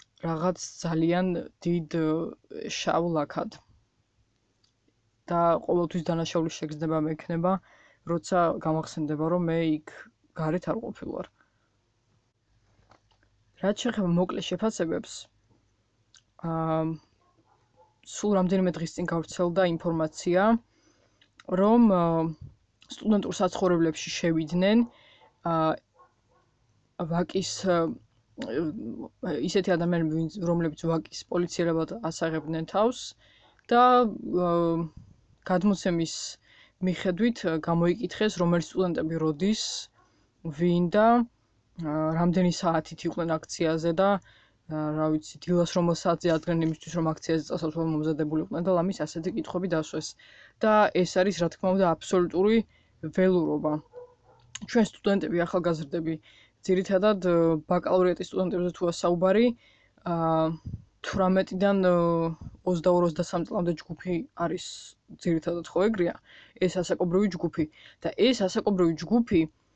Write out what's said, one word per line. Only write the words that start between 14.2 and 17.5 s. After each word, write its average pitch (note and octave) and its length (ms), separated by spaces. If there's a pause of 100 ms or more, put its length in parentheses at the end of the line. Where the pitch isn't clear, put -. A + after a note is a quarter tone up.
შეფასებებს, F3+ 720 (1300)
აა, D#3+ 420 (1200)